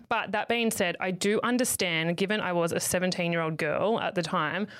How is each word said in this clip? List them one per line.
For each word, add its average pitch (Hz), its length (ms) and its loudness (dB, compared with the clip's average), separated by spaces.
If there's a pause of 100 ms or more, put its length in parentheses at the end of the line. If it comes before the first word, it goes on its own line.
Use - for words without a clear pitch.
But 214 240 -2
that 208 160 -2
being 233 220 2
said, 180 300 0
I 190 100 -2
do 202 320 2
understand, 175 720 0
given 190 240 0
I 180 120 -2
was 170 180 2
a - 80 0
seventeen-year-old 170 800 0
girl 170 440 0
at 170 140 -2
the 180 80 -2
time, 170 460 -2 (120)